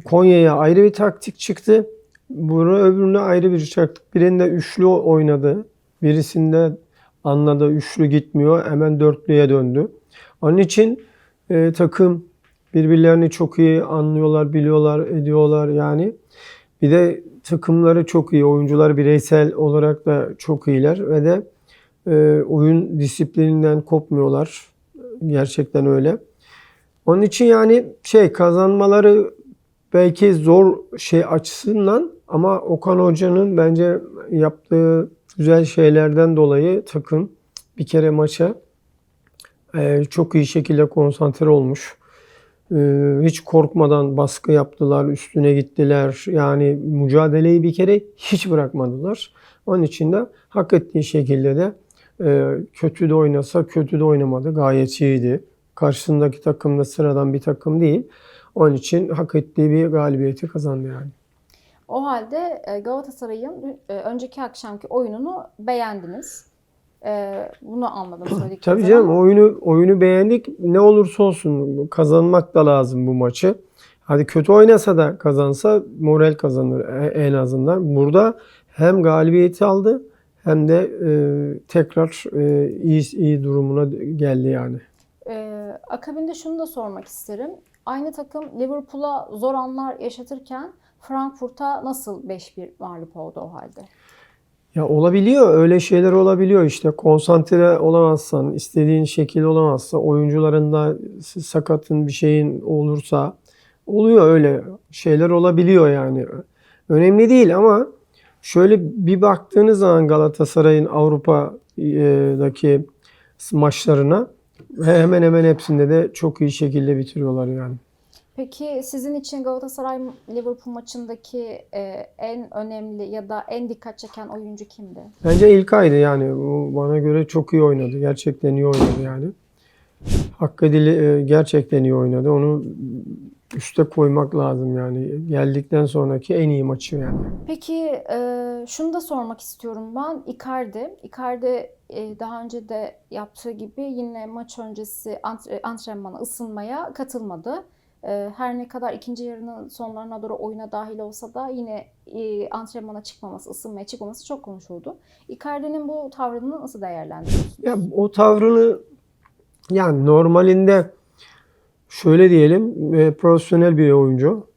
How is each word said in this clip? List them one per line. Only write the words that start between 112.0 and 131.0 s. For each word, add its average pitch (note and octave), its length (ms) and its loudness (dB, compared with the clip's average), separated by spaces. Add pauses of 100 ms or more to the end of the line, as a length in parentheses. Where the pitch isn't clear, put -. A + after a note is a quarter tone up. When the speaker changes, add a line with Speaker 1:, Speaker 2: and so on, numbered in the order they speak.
Speaker 1:
maçlarına D3 760 0 (580)
he-, D#3+ 80 4
hemen F3 280 4
hemen E3 220 4
hepsinde D3+ 460 0
de E3 240 0
çok - 280 -6
iyi D3 100 0
şekilde C#3 460 -2
bitiriyorlar C3 500 -6
yani. B2+ 280 -10 (600)
Speaker 2:
Peki C4+ 480 -12
sizin C4+ 320 -10
için C#4 280 -12
Galatasaray C4 560 -10 (300)
Liverpool A#3+ 440 -12
maçındaki, A#3 880 -16 (120)
e, G3+ 60 -10 (380)
en A#3 360 -12
önemli G#3+ 500 -12
ya G3+ 260 -14
da G#3+ 180 -10
en A#3+ 220 -10
dikkat A3+ 300 -16
çeken A3 280 -20
oyuncu G#3 380 -16
kimdi? G3+ 340 -20 (260)
Speaker 1:
Bence F#3 280 6
İlkay'dı F#3+ 420 4
yani. C#3 380 2
O C#3+ 420 -6
bana C#3+ 220 -2
göre D3+ 300 0
çok D#3+ 260 -4
iyi D#3 100 4
oynadı. C3+ 360 0
Gerçekten C#3+ 560 -4
iyi C#3 100 0
oynadı C3+ 380 0
yani. C3 220 -10 (1120)
Hakkı D3+ 360 -2
Dili, D#3 320 2